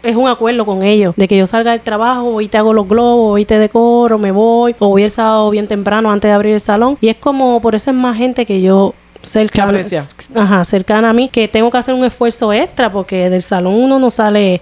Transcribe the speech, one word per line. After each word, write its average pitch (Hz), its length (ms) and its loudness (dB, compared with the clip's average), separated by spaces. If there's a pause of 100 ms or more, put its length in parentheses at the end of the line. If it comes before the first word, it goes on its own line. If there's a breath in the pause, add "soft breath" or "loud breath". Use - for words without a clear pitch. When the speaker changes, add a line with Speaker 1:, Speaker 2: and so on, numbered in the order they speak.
Speaker 1:
es 233 140 -2
un 254 140 0
acuerdo 233 360 -2
con 190 180 -4
ellos, 202 340 2
de 190 100 2
que 208 80 0
yo 190 120 2
salga 233 240 0
del 226 100 -2
trabajo, 240 460 -2
hoy 214 200 -2
te 220 120 -2
hago 220 140 2
los 208 140 0
globos, 233 460 2
hoy 208 100 0
te 214 140 0
decoro, 233 600 2
me 196 120 -2
voy, 233 480 2
o 208 100 2
voy 196 140 2
el 214 80 0
sábado 220 380 0
bien 208 180 -2
temprano 208 440 -2
antes 208 180 0
de 208 40 4
abrir 208 200 2
el 214 80 0
salón. 233 400 0
Y 226 80 2
es 220 80 -2
como, 262 420 0
por 226 160 0
eso 214 140 -4
es 262 80 0
más 247 180 -2
gente 240 300 -2
que 196 160 -2
yo 190 320 2 (300)
cercana, 208 480 0
Speaker 2:
Que 202 80 0
aprecia. 185 220 -4
Speaker 1:
s-, - 380 -12
ajá, 196 240 2
cercana 214 460 0
a 220 40 2
mí, 247 140 2
que 226 200 -2
tengo 226 240 0
que 247 80 0
hacer 254 160 -4
un 254 100 0
esfuerzo 226 480 -2
extra, 240 380 -2
porque 185 400 -2
del 180 100 0
salón 180 320 -2
uno 262 240 2
no 254 140 0
sale 208 500 0